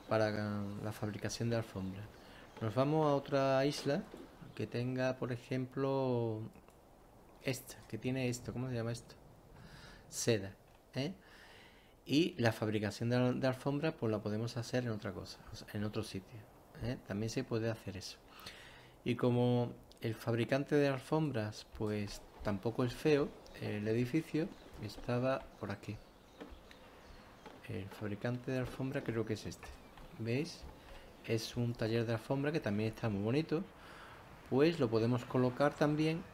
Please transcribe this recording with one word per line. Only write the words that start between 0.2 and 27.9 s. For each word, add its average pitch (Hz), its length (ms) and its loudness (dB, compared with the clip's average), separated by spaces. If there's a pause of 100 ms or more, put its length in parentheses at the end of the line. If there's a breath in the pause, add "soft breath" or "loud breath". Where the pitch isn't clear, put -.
la 104 640 -2
fabricación 107 560 -2
de 117 80 2
alfombras. 98 480 -4 (560 loud breath)
Nos 110 120 -2
vamos 147 320 4
a 143 100 6
otra 135 500 4
isla 147 360 2 (540)
que 110 100 -2
tenga, 127 520 0
por 127 160 -2
ejemplo, 127 1040 0 (1040)
esta, - 320 -4 (140)
que 110 80 -6
tiene 127 320 0
esto, 120 240 -4
¿cómo 127 160 -4
se 123 60 -4
llama 117 180 -2
esto? - 220 -12 (920 loud breath)
Seda, 98 460 2 (420)
¿eh? 147 180 0 (920 loud breath)
Y 151 320 4
la 113 160 4
fabricación 107 560 0
de 123 80 4
al-, 127 240 4
de 131 60 4
alfombra, 143 440 0
pues 117 180 -2
la 107 100 2
podemos 110 360 -2
hacer 123 300 0
en 117 60 0
otra 104 200 -4
cosa, 92 260 -8 (140)
o - 40 -10
sea, - 180 -12
en 104 100 0
otro 107 180 -2
sitio, 104 380 -8 (420)
¿eh? 120 240 -4
También 104 240 -2
se 131 140 -2
puede 113 260 0
hacer 98 280 -6
eso. - 200 -10 (840 loud breath)
Y 123 120 2
como 123 560 4 (300)
el 110 140 -2
fabricante 117 600 2
de 143 120 6
alfombras, 131 800 0 (120)
pues, 104 440 -2 (220)
tampoco 110 400 0
es 120 100 0
feo, 147 360 4 (320)
el 104 260 -2
edificio 123 600 2 (360)
estaba 123 560 0 (200)
por 101 120 -4
aquí. 104 260 -6 (1700 loud breath)
El 98 220 -6
fabricante 120 600 -4